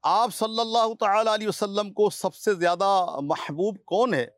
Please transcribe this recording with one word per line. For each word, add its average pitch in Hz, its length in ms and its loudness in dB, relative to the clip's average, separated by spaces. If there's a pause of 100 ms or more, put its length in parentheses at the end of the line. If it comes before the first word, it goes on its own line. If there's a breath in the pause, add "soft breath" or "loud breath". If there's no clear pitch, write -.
آپ 196 320 2
صلی 220 260 -4
اللہ 226 400 0
تعالیٰ 220 320 2
علیہ 214 160 -2
وسلم 202 440 -2
کو 208 180 2
سب - 240 -6
سے - 200 0
زیادہ 180 520 2 (160)
محبوب 156 640 -4
کون 220 300 0
ہے؟ 135 120 0 (120)